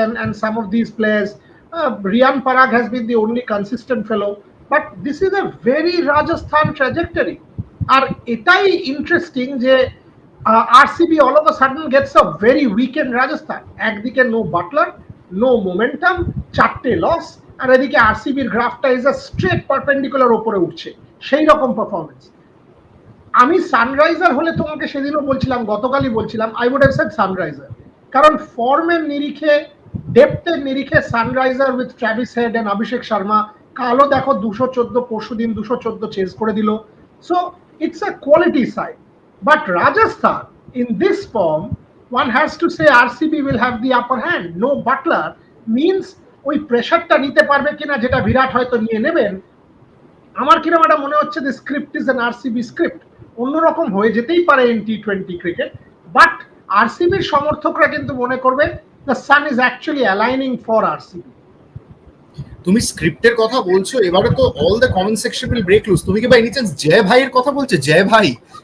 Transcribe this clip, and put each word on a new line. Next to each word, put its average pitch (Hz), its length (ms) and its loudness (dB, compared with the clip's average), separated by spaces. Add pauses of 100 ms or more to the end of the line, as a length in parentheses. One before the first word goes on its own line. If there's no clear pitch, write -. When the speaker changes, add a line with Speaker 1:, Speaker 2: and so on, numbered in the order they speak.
Speaker 1:
and, 233 120 -6
and 220 140 -4 (120)
some 220 200 -4
of 185 100 -10
these 226 240 0
players, 214 300 0 (440)
আহ, 240 340 -4
রিয়ান 262 340 2
পারাগ 254 340 2
has 240 200 0
been 240 120 -6
the 233 180 0
only 240 180 -2 (120)
consistent 208 580 -6
fellow, 202 200 -2 (420)
but 302 100 0 (240)
this 294 140 -8
is 381 100 0 (100)
a - 20 -4 (240)
very 311 380 0
রাজস্থান 302 680 0
trajectory। 285 640 -4 (540)
আর 269 140 4 (240)
এটাই 359 440 2 (140)
ইন্টারেস্টিং 277 720 -4
যে, 254 300 4 (560)
আহ, 226 200 4 (160)
আরসিবি 320 380 2
all 269 220 4
of 311 120 0
a - 80 -6
sudden 269 240 0 (100)
gets 277 180 2 (100)
a - 20 2 (200)
very 277 220 4 (120)
weekend 254 340 -2
রাজস্থান। 254 500 -4 (160)
একদিকে 220 460 -2
no 226 160 0 (140)
Butler, 294 340 -2 (460)
no 240 160 2 (180)
momentum, 302 560 -2 (280)
চারটে 247 440 0
লস, 311 420 -2 (200)
আর 262 120 -2
এদিকে 269 260 4
আরসিবির 247 540 0
গ্রাফটা 240 380 -2
is 254 180 0
a 269 60 4
straight - 560 -4
perpendicular 269 680 2
ওপরে 214 240 -2
উঠছে, - 360 -6 (260)
সেই 302 260 0
রকম 262 280 4
পারফরম্যান্স। 180 560 -8 (1000)
আমি 285 300 4
সানরাইজার 285 720 2
হলে 320 180 0
তোমাকে 302 360 -6
সেদিনও 294 320 -4
বলছিলাম, 254 440 -2
গতকালই 262 440 -2
বলছিলাম, 220 440 -4 (120)
I - 40 0
would 269 140 2
have 269 140 4
said - 140 -2
সানরাইজার, 180 580 -4 (420)
কারণ 294 260 6
ফর্মের 320 680 0
নিরিখে, 294 600 -2 (460)
ডেপথের 294 480 4
নিরিখে 277 440 -2
সানরাইজার 254 760 0
with 247 200 -6
ট্র্যাভিস 226 420 -4
হেড 233 180 -2
and 214 120 -2
অভিষেক 208 360 -4
শর্মা, 208 440 -2 (260)
কালও 254 340 2
দেখো 269 260 0
দুশো 220 320 -2
চোদ্দ, 240 340 -2
পরশুদিন 226 540 -6
দুশো 214 220 -4
চোদ্দ 202 320 -8
চেজ 185 260 -6
করে 220 180 -4
দিল। 214 240 0 (520)
So 349 80 0 (480)
it's - 180 -8
a 381 100 -4 (140)
quality 302 380 4 (120)
side, 156 220 -8 (500)
but 302 120 6 (180)
Rajasthan 269 640 0 (380)
in 247 60 -2 (160)
this 381 160 0 (160)
form, 165 280 0 (580)
one 285 180 0
has 311 200 0
to 339 100 0
say 311 180 -2
আরসিবি 294 560 4
will 262 160 -2
have 240 260 -2
the 254 160 0
upper 247 260 -2
hand। 190 380 -4
No 277 60 0 (180)
Butler 247 380 -2 (500)
means 370 280 0 (400)
ওই 285 140 -2
প্রেশারটা 311 600 0
নিতে 277 240 2
পারবে 285 360 0
কিনা, 285 180 -4
যেটা 254 240 -2
বিরাট 254 320 0
হয়তো 247 260 0
নিয়ে 220 200 -2
নেবেন। 220 420 -2 (920)
আমার 302 260 2
কিরম 330 180 0
একটা 311 180 4
মনে 285 200 -4
হচ্ছে 302 240 -2
the 262 120 -4
script - 500 -8
is 254 100 0
an 254 60 -2
আরসিবি 240 440 -4
script, - 380 -6 (360)
অন্যরকম 302 600 0
হয়ে 214 160 2
যেতেই 320 320 0
পারে 277 200 4 (100)
in 214 100 -4
টি 214 120 -4
টোয়েন্টি 190 420 -6
ক্রিকেট, 196 340 -6 (420)
but 285 220 6 (320)
আরসিবির 339 520 0
সমর্থকরা 302 640 0
কিন্তু 285 280 -6
মনে 247 220 -2
করবে 262 280 0 (440)
the 247 80 0 (120)
sun 285 140 4 (100)
is 233 60 -2
actually 262 460 -2
aligning 247 520 0 (100)
for 220 180 2
আরসিবি। 165 460 -8 (1300)
Speaker 2:
তুমি 202 160 2
স্ক্রিপ্টের - 540 0
কথা 220 260 0
বলছো, 190 380 0
এবারে 190 300 4
তো - 240 2 (100)
all 190 220 2
the 247 120 2
comment 214 280 0
section 240 260 -6
will 233 180 -2
break 214 200 4
loose। 180 180 0
তুমি 202 140 0
কি 240 60 0
by 254 100 8
any 233 140 2
chance 233 260 -4
জয় 175 260 4
ভাইয়ের 254 280 4
কথা 254 200 2
বলছো? 269 260 0
জয় 151 280 2
ভাই, 196 300 4 (300)